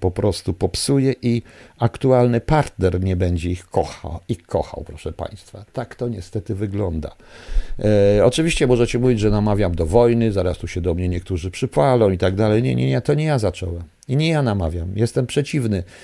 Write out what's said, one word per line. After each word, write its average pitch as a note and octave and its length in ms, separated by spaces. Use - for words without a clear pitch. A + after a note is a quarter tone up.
po F#2 100
prostu F#2+ 440
popsuje C3+ 680
i A#2 200
aktualny A#2+ 640
partner F#2 600
nie F#2 160
będzie F2+ 340
ich F2+ 160
kochał, - 600
ich - 180
kochał, - 400
proszę D#2+ 260
państwa. - 600
Tak - 220
to B2 140
niestety G#2 460
wygląda. F#2+ 600
E, F#2+ 60
oczywiście D#3+ 420
możecie A#2+ 320
mówić, B2 220
że G#2+ 100
namawiam G#2 440
do E2+ 120
wojny, A#2 460
zaraz F2+ 260
tu F2+ 100
się F#2 120
do E2+ 140
mnie F2+ 140
niektórzy F2+ 420
przypalą B2+ 600
i F#2 80
tak F#2+ 160
dalej. G#2+ 280
Nie, B2+ 120
nie, B2+ 120
nie, C3+ 140
to - 140
nie D3+ 100
ja D3+ 140
zacząłem. F2 440
I C3 80
nie D#3 120
ja D3+ 140
namawiam. F2 540
Jestem A#2+ 300
przeciwny A2+ 560